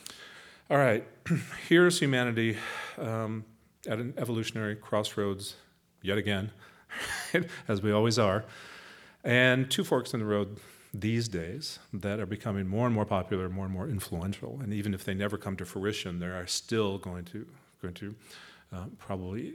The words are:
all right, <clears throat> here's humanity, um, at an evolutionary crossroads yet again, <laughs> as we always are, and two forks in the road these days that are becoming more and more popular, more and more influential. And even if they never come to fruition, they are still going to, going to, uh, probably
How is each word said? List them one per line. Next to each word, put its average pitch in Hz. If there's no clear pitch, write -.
all 143
right, 127
<clears throat> -
here's 175
humanity, 117
um, 110
at 110
an 120
evolutionary 110
crossroads 104
yet 98
again, 101
<laughs> -
as 104
we 104
always 110
are, 104
and 127
two 196
forks 131
in 120
the 107
road 104
these 113
days 95
that 101
are 104
becoming 98
more 107
and 120
more 104
popular, 92
more 95
and 95
more 92
influential. 98
And 107
even 104
if 95
they 98
never 101
come 95
to 90
fruition, 95
they 87
are 90
still 101
going 90
to, 107
going 87
to, 101
uh, 92
probably 98